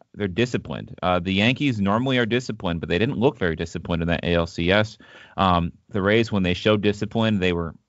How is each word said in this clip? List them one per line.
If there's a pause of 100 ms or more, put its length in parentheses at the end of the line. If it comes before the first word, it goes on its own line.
(140)
they're
disciplined.
Uh,
the
Yankees
normally
are
disciplined,
but
they
didn't
look
very
disciplined
in
that
A
L
C
S. (400)
Um, (180)
the
Rays,
when
they
showed
discipline,
they
were (160)